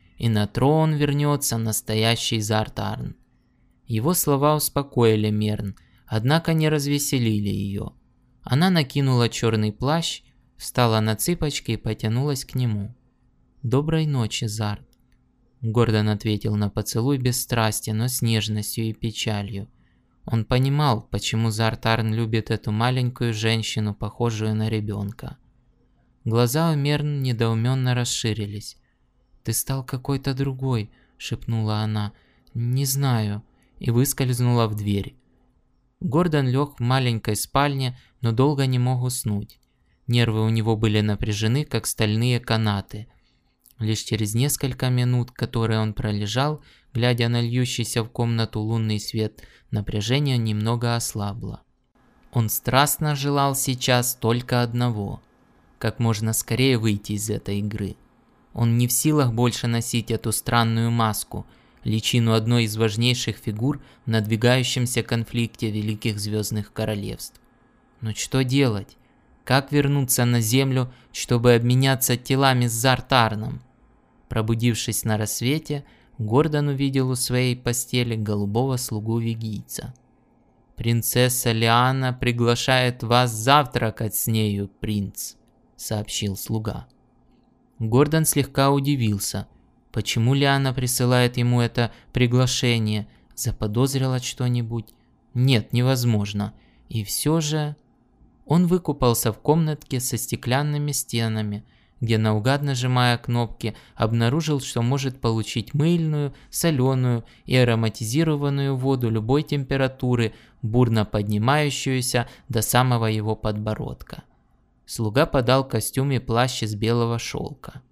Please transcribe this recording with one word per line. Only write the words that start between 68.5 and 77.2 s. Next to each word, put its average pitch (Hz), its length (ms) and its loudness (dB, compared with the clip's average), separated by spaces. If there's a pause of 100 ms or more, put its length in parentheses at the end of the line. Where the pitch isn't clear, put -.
Как 139 280 2
вернуться 139 540 2
на 120 160 4
Землю, 127 500 2 (200)
чтобы 120 420 4
обменяться 127 640 2
телами 131 480 2
с 113 60 -2
Зартарном? 113 880 2 (680)
Пробудившись 113 720 0
на 107 140 0
рассвете, 139 640 -4 (340)
Гордон 147 500 2
увидел 135 420 0
у 127 60 -2
своей 123 400 0